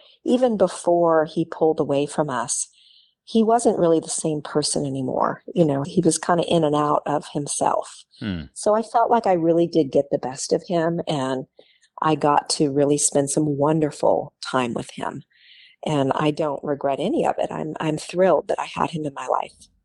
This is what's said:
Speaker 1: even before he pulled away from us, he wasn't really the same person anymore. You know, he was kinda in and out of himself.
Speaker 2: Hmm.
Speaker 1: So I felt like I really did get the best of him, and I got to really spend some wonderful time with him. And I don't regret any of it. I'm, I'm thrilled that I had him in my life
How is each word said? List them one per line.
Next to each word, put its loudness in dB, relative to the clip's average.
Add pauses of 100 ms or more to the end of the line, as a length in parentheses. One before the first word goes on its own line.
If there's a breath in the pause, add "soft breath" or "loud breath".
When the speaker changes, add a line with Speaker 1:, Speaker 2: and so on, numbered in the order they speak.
(240 soft breath)
Speaker 1:
even 2
before 2
he -2
pulled 0
away 0
from -2
us, -4 (560 soft breath)
he 2
wasn't 2
really 4
the -6
same -4
person -2
anymore. -2 (120)
You 4
know, 2
he -8
was 2
kinda 0
in 2
and 2
out 2
of -2
himself. -4 (160)
Speaker 2:
Hmm. -4 (120)
Speaker 1:
So 0
I 2
felt 0
like 2
I 4
really 2
did 0
get 2
the 0
best -8
of 2
him, 0
and -2 (560 soft breath)
I 2
got 2
to 2
really 4
spend 0
some 0
wonderful 2
time -2
with -8
him. -8 (640 soft breath)
And 0
I 0
don't -4
regret -2
any 0
of 0
it. -4
I'm, -6
I'm -2
thrilled 2
that -2
I -6
had -4
him -6
in -6
my -12
life -4 (320)